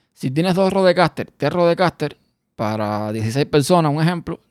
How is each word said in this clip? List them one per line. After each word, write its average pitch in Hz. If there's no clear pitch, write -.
Si -
tienes 165
dos 190
Rodecaster, 180
tres 143
Rodecaster 170
para 107
dieciséis 113
personas, 156
un 156
ejemplo, 165